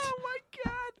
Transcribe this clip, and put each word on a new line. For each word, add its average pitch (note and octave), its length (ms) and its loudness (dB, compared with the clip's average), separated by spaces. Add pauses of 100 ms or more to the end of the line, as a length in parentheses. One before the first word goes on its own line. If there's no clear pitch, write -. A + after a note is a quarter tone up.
Oh, C5 200 2
my B4+ 140 0 (280)
God. A#4+ 340 0